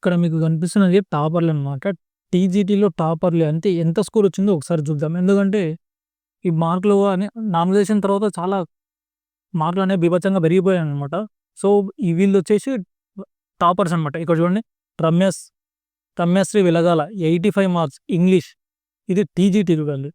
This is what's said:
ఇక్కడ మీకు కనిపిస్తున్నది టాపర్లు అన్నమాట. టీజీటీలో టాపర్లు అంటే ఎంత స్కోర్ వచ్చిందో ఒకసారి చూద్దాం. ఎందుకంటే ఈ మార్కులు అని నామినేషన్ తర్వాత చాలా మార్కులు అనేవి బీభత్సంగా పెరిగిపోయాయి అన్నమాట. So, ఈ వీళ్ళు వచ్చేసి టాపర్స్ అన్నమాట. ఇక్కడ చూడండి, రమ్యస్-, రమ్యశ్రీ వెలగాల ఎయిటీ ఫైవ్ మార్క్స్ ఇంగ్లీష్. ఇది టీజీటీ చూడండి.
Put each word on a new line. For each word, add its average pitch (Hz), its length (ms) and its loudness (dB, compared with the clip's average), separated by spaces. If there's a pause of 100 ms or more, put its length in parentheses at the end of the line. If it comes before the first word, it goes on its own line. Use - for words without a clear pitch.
ఇక్కడ 175 120 0
మీకు 170 260 0
కనిపిస్తున్నది 175 580 0 (120)
టాపర్లు 160 420 -2
అన్నమాట. 139 320 -6 (480)
టీజీటీలో 196 560 2 (100)
టాపర్లు 165 460 0
అంటే 160 240 -2 (120)
ఎంత 165 200 0
స్కోర్ 202 260 0
వచ్చిందో 196 280 0
ఒకసారి 156 280 -2
చూద్దాం. 156 360 -4
ఎందుకంటే 196 440 2 (800)
ఈ 185 60 0 (120)
మార్కులు 185 340 2 (120)
అని 190 180 -2 (240)
నామినేషన్ 190 520 2
తర్వాత 196 300 0
చాలా 190 260 -4 (960)
మార్కులు 175 300 -2
అనేవి 185 180 0
బీభత్సంగా 180 380 0
పెరిగిపోయాయి 175 420 2
అన్నమాట. 143 320 -6 (440)
So, 196 100 -2 (280)
ఈ 196 160 -2
వీళ్ళు 196 260 2
వచ్చేసి 208 320 -2 (920)
టాపర్స్ 180 340 2
అన్నమాట. 156 220 -2
ఇక్కడ 165 220 0
చూడండి, 180 240 0 (360)
రమ్యస్-, 175 460 0 (760)
రమ్యశ్రీ 180 440 0
వెలగాల 170 400 2 (180)
ఎయిటీ 170 300 2
ఫైవ్ 190 220 0
మార్క్స్ 165 260 -2 (120)
ఇంగ్లీష్. 180 400 2 (580)
ఇది 196 140 0 (120)
టీజీటీ 185 400 2
చూడండి. 147 400 -4